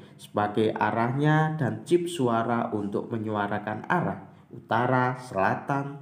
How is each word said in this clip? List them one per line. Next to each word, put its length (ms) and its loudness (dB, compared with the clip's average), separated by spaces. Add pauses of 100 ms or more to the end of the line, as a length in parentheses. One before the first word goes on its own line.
(200)
sebagai 560 0
arahnya 800 2
dan 320 -2
chip 240 2
suara 640 0
untuk 380 -2
menyuarakan 760 -4
arah 420 -2 (240)
utara, 640 2
selatan, 840 -2